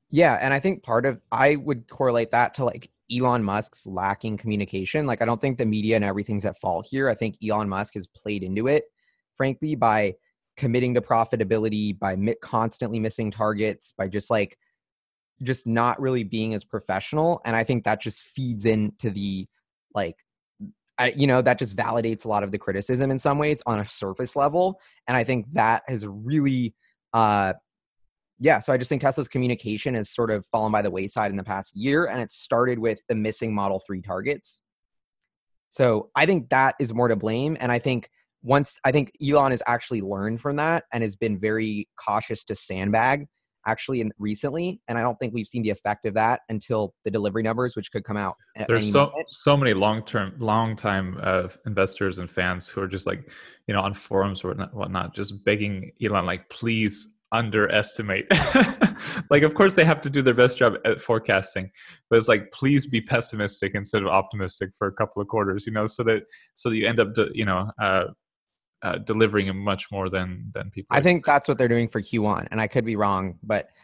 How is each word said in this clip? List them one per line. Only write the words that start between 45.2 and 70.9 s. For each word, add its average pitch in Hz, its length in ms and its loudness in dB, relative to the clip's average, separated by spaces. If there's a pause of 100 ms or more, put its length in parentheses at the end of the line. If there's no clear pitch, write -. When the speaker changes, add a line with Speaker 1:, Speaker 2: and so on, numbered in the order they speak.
Speaker 1:
think 117 120 -6
we've 110 140 -6
seen 120 160 -6
the 107 80 0
effect 101 340 -4
of 104 100 -4
that 113 340 2
until 107 440 -4 (120)
the 101 80 -4
delivery 104 320 0
numbers, 117 320 -2
which 107 160 -10
could 104 100 -6
come 104 140 -6
out 98 180 -4 (220)
at 107 100 -6
Speaker 2:
There's 113 160 2
Speaker 1:
any 104 80 -2
Speaker 2:
so, 139 160 6
Speaker 1:
moment. 143 240 -6
Speaker 2:
so 143 260 2
many 127 180 4
long-term, 107 640 0
long-time, 107 840 -2
uh, 92 260 0 (180)
investors 98 520 0
and 90 100 -10
fans 90 400 -2
who 98 140 -8
are 95 60 -4
just, 92 180 -8
like, 95 240 -4 (380)
you 101 60 -2
know, 98 60 2
on 101 140 -2
forums 98 480 -2
or 92 60 -6
whatnot, 92 260 -6
whatnot, 95 400 -6
just 101 300 -10
begging 104 480 -2 (100)
Elon, 98 240 0
like, 92 240 -6
"Please 110 640 -2 (200)
underestimate." 104 1000 0
<laughs> 190 60 8 (920)
Like, 147 120 8
of 151 120 4
course 190 200 6
they 165 100 8
have 160 180 4
to 143 80 -4
do 139 120 2
their 127 120 6
best 123 220 6
job 117 180 4 (100)
at 110 160 0
forecasting, 98 680 0 (380)
but 117 80 6
it's 113 120 6
like, 104 240 4
"Please 139 340 2
be 120 140 0
pessimistic 107 760 -2
instead 104 280 -2
of 95 60 -2
optimistic 95 680 0
for 104 100 -2
a 95 60 -4
couple - 280 -4
of 101 80 -6
quarters," 101 380 -2
you 110 60 -6
know, 107 140 0
so 120 180 -2
that, 110 200 2 (300)
so - 160 -4
that 110 60 0
you 107 100 0
end 117 140 4
up, 107 140 2
de-, 110 180 2
you 113 120 -2
know, 98 260 0 (100)
uh, 95 240 2 (760)
uh, 90 160 -2
delivering 104 500 2
a 95 60 -4
much 98 360 -4
more 95 180 -4
than, 92 440 -6
than 98 180 -10
people - 260 -12